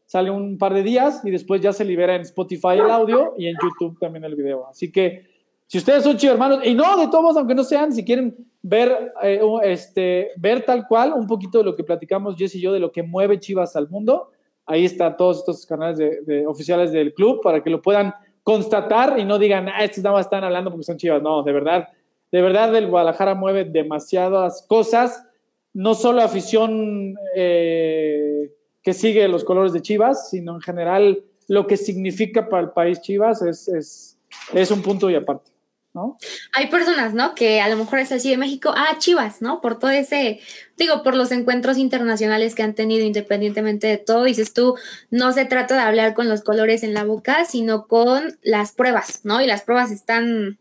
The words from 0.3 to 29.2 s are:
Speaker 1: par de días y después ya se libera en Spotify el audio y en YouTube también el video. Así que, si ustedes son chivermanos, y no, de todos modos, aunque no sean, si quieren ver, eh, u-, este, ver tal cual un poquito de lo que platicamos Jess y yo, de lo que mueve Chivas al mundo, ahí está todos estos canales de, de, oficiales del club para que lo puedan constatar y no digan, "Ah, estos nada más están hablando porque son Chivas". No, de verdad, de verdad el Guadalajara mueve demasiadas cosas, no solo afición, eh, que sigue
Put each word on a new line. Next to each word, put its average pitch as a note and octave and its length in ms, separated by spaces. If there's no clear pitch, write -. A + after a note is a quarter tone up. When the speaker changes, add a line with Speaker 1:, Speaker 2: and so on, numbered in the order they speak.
Speaker 1:
par G3 160
de G3 100
días B3+ 420
y G3 60
después F#3 280
ya G3 140
se G#3 100
libera F3+ 320
en F3 60
Spotify F3+ 540
el G#3+ 140
audio A#3 480
y E3+ 100
en E3+ 140
YouTube E3+ 380
también D#3+ 240
el D3+ 120
video. C3+ 340
Así - 220
que, F#3 360
si F#3 120
ustedes C4+ 240
son C#4 140
chivermanos, C4+ 460
y A#3+ 120
no, F4+ 220
de D#4 100
todos D#4+ 160
modos, D#4+ 140
aunque B3+ 180
no C4+ 80
sean, D4 280
si A3+ 140
quieren B3 300
ver, A#3+ 500
eh, G3+ 220
u-, A3 160
este, F#3 800
ver A3+ 280
tal B3 220
cual B3 260
un A3+ 140
poquito G3 300
de A3 60
lo F#3+ 120
que E3 80
platicamos F#3+ 540
Jess F#3+ 180
y F3+ 60
yo, F#3 100
de G3 80
lo E3+ 120
que E3+ 120
mueve F#3+ 360
Chivas F3+ 360
al D3 140
mundo, A3 420
ahí D#3+ 200
está E3+ 320
todos F3+ 220
estos - 260
canales D#3+ 320
de, D3+ 240
de, D3+ 260
oficiales D#3 440
del D3+ 220
club A3+ 280
para D#3 220
que E3 80
lo D#3+ 100
puedan G3+ 320
constatar A3 760
y G3 60
no G3+ 120
digan, G3 300
"Ah, G3+ 160
estos G3+ 200
nada G3+ 120
más F#3+ 100
están G3 180
hablando F3+ 280
porque E3 140
son E3+ 120
Chivas". D3+ 240
No, D3+ 220
de C#3+ 80
verdad, D3+ 380
de F3+ 100
verdad G#3+ 340
el G#3 120
Guadalajara F3+ 480
mueve F#3+ 300
demasiadas F3 1000
cosas, A3+ 560
no G#3 200
solo A#3+ 280
afición, G#3 960
eh, D#3+ 1160
que F#3 120
sigue G#3 340